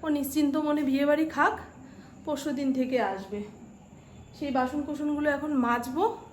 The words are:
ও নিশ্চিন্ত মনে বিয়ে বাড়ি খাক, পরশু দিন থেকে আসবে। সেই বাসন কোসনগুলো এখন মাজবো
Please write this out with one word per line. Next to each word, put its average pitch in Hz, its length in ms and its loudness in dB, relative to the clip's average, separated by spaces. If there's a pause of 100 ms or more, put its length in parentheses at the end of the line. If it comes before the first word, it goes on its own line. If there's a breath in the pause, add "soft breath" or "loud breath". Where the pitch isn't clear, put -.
ও 311 40 -4
নিশ্চিন্ত 285 480 2
মনে 302 280 2
বিয়ে 269 220 2
বাড়ি 294 200 4
খাক, 320 340 2 (640 loud breath)
পরশু 277 260 -2
দিন 262 220 0
থেকে 254 280 2
আসবে। 202 420 -4 (960 loud breath)
সেই 285 120 -2
বাসন 254 300 0
কোসনগুলো 294 480 0
এখন 294 240 0
মাজবো 254 640 2 (160)